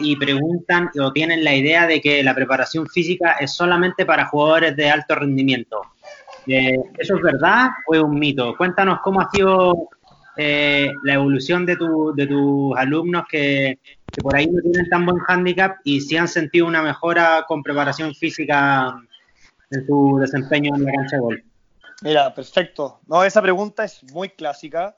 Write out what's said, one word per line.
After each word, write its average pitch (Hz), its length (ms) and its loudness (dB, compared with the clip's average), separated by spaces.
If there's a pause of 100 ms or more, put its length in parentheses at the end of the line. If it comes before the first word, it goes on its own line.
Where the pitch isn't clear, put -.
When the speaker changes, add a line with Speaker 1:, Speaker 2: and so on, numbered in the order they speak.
Speaker 1:
y 147 120 0
preguntan 156 760 0 (100)
o 135 140 0
tienen 160 280 0
la 147 120 2
idea 160 320 2
de 156 160 0
que 147 200 2
la 131 120 2
preparación 131 520 -2
física 170 540 0
es 139 140 -4
solamente 175 500 0
para 151 220 2
jugadores 156 500 2
de 147 140 2
alto 151 240 0
rendimiento. 135 680 -2 (680)
Eh, 131 300 2 (220)
¿eso 180 180 -2
es 160 60 -4
verdad 175 480 2 (160)
o 160 80 2
es 160 80 4
un 147 160 0
mito? 135 400 -2
Cuéntanos 180 440 0
cómo 190 200 0
ha - 80 -6
sido, 185 580 2 (520)
eh, 147 520 2 (100)
la 139 120 0
evolución 139 520 0
de 175 80 0
tu, 160 400 -2
de 143 140 -2
tus 139 500 0
alumnos 165 500 -2
que, 139 520 -2 (260)
que - 160 -8
por 139 140 2
ahí 151 100 4
no 175 160 0
tienen 175 260 0
tan 175 160 2
buen 180 220 2
handicap 180 560 0
y 143 180 0
si 147 160 -2
han 170 120 0
sentido 170 360 2
una 165 160 0
mejora 165 680 2
con 156 120 -4
preparación 143 540 -4
física 135 840 0 (760)
en 135 120 -6
su 139 360 4
desempeño 143 560 -2
en 143 80 0
la 135 80 -2
cancha 135 240 -4
de 131 60 -2
golf. 113 180 -4 (600)
Speaker 2:
Mira, 147 300 0
perfecto. 143 760 -6
No, 170 160 2
esa 196 180 2
pregunta 190 400 -2
es 190 300 -12
muy 185 160 -10
clásica. 156 680 -10